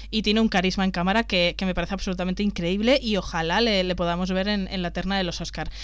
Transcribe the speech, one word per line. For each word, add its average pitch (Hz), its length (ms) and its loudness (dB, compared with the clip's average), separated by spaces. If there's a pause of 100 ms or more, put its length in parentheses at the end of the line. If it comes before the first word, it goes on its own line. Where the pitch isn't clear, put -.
y 214 140 0
tiene 214 180 4
un 220 80 4
carisma 185 340 2
en 190 80 2
cámara 190 320 2
que, 175 320 2
que 190 120 -2
me 180 80 -2
parece 175 180 -2
absolutamente 185 480 -2
increíble 202 580 2
y 214 180 -2
ojalá 175 440 0
le, 208 220 2
le 180 120 -2
podamos 175 360 0
ver 190 160 0
en, 208 200 0
en 185 140 -6
la 175 120 -2
terna 185 240 -2
de 190 60 2
los 170 180 -4
Oscar. - 280 -6 (140)